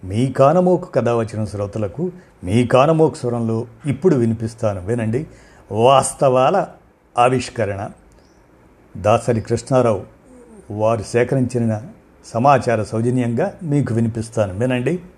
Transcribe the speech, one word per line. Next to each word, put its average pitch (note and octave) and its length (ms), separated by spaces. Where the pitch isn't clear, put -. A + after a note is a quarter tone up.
మీ A2 280
కానమోకు F3 540
కథ A#2+ 240
వచ్చిన A2 360
శ్రోతలకు G#2 680
మీ A2 240
కానమోకు D#3 480
స్వరంలో A#2 520
ఇప్పుడు D3+ 300
వినిపిస్తాను, A2 720
వినండి. A#2 420
వాస్తవాల C3+ 960
ఆవిష్కరణ, A#2+ 720
దాసరి A2+ 440
కృష్ణారావు A#2 600
వారు G#2+ 300
సేకరించిన A#2+ 800
సమాచార A#2+ 580
సౌజన్యంగా A#2+ 680
మీకు C#3+ 300
వినిపిస్తాను, A2 640
వినండి. B2+ 420